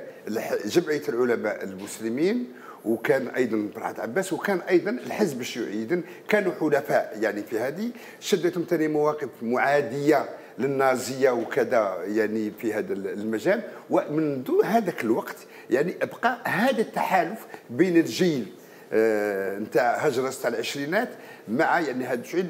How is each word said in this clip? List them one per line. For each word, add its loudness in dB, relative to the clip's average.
الح-، -2
جمعية 2
العلماء 0
المسلمين، -2
وكان 2
أيضا 0
فرحات -6
عباس، -2
وكان -2
أيضا 2
الحزب -2
الشيوعي. -6
إذن -2
كانوا 2
حلفاء 0
يعني 0
في -4
هذه، -4
شدتهم 0
ثاني 2
مواقف 0
معادية 2
للنازية 2
وكذا 2
يعني 0
في -4
هذا -2
ال-، -4
المجال. 0
ومنذ 0
هذاك 0
الوقت 0
يعني 2
أبقى 0
هذا 2
التحالف 0
بين 4
الجيل، 2
آه، 2
نتاع 2
هجرس 0
تاع 0
العشرينات -2
مع 2
يعني -2
هاد -2
الشيء، -2